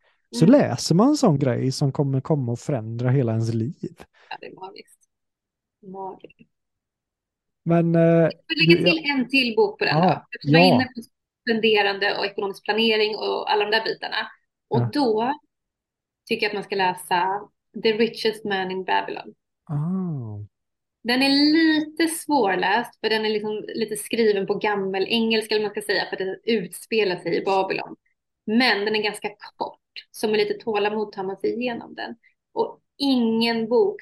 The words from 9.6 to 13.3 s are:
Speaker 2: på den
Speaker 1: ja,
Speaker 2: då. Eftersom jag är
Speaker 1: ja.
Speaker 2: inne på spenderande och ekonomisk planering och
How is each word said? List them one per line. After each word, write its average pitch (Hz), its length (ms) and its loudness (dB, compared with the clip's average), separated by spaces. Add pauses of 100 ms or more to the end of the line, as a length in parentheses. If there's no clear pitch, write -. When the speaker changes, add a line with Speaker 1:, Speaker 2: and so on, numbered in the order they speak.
Speaker 2:
på 202 60 -2
den 147 120 0
Speaker 1:
ja, 165 80 4
Speaker 2:
då. 180 40 4 (260)
Eftersom 143 180 0
jag 165 80 8
är 185 80 8
Speaker 1:
ja. 156 60 6
Speaker 2:
inne 254 100 2
på 233 160 -14 (420)
spenderande 208 760 2
och 202 80 -4
ekonomisk 196 380 -6
planering 214 520 0
och 196 360 -4